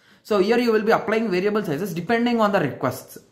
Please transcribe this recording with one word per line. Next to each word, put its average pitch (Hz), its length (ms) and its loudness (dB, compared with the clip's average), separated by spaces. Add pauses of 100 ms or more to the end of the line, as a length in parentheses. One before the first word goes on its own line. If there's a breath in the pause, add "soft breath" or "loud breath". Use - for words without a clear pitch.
(220 soft breath)
So 208 160 0
here 214 200 4
you 240 140 2
will 214 100 2
be 208 100 2
applying 214 380 0
variable 202 340 0
sizes 165 300 -4
depending 233 460 0
on 202 120 2
the 196 80 2
requests. - 580 -6 (140)